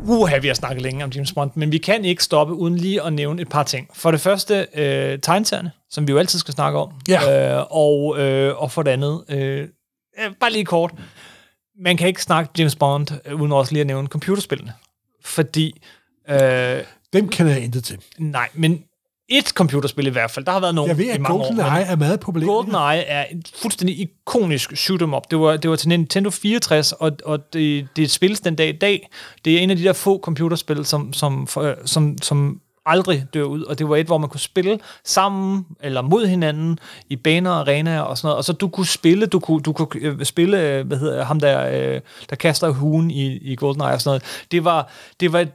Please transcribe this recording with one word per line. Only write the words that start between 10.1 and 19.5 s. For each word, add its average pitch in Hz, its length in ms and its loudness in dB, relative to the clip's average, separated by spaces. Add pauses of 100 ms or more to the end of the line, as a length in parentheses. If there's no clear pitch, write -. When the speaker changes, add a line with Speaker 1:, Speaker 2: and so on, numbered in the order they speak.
Speaker 1:
bare 233 120 0
lige 214 120 0
kort. 170 280 -2 (920)
Man 180 120 4
kan 170 120 2
ikke 185 140 -2
snakke 160 360 0
James 151 180 2
Bond, 143 320 0 (180)
øh, 147 140 -6
uden 147 120 0
også 139 200 2
lige 151 80 0
at 147 60 0
nævne 135 220 -4
computerspillene. 156 640 -4 (520)
Fordi... 156 580 -2 (480)
Øh, 131 480 2 (340)
Speaker 2:
Dem 196 160 2
kender 160 240 2
jeg 131 100 0
intet 120 220 -4
til. 101 140 -10 (200)
Speaker 1:
Nej, 143 360 -4
men 160 280 0 (480)
et 269 180 4
computerspil 139 580 0